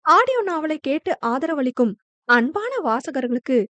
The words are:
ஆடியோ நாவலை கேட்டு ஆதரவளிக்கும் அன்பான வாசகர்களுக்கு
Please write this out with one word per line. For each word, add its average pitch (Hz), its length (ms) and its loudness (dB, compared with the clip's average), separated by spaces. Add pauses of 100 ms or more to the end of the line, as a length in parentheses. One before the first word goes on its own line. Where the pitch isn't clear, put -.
ஆடியோ 466 420 4
நாவலை 320 360 -2
கேட்டு 302 480 -4
ஆதரவளிக்கும் 254 680 -2 (300)
அன்பான 320 600 0
வாசகர்களுக்கு 247 800 -2 (140)